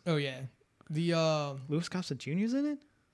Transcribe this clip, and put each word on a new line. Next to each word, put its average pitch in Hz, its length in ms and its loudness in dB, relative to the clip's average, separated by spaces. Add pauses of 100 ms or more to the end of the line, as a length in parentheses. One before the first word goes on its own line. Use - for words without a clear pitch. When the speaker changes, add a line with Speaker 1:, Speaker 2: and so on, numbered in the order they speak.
Speaker 1:
Oh, 160 100 2
yeah. 135 240 -2 (500)
The, 165 240 2
uh, 156 400 2 (140)
Speaker 2:
Louis 156 200 0
Gossett 175 300 -4
Junior's 202 360 0
in 285 120 2
it? 294 120 -2 (360)